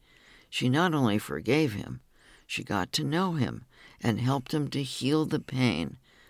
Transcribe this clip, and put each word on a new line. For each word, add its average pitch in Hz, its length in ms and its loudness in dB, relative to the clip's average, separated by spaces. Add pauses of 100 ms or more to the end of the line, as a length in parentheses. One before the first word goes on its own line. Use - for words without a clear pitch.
(500)
she - 180 0
not 160 240 4
only 117 260 4
forgave 113 540 0
him, - 280 -8 (460)
she - 180 -6
got 101 280 -2
to 156 120 -2
know 170 300 0
him 98 300 -2 (380)
and 110 180 0
helped 131 320 0
him 147 160 0
to 143 140 -2
heal 135 420 0
the 151 160 -2
pain 92 560 0 (340)